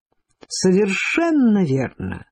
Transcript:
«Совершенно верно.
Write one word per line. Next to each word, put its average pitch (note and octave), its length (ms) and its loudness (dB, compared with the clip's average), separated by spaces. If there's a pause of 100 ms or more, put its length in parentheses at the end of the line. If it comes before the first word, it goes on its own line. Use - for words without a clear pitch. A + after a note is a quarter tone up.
(480)
«Совершенно G#3 1160 0
верно. A#2 680 -4